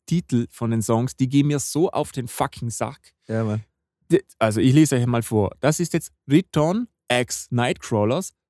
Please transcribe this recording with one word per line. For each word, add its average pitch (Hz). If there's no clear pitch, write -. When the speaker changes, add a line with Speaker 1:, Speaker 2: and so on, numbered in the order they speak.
Speaker 1:
Titel 123
von 113
den 113
Songs, 117
die 131
gehen 143
mir 143
so 156
auf 147
den 120
fucking 123
Sack. -
Speaker 2:
Ja, 113
Mann. 107
Speaker 1:
D-, -
also, 110
ich 131
lese 147
euch -
mal 117
vor. 104
Das 151
ist 175
jetzt -
Return 160
X -
Nightcrawlers 120